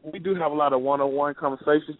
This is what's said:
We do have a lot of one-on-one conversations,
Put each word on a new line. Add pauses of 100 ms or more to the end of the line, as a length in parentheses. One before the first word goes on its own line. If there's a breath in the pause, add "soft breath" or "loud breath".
We
do
have
a
lot
of
one-on-one
conversations,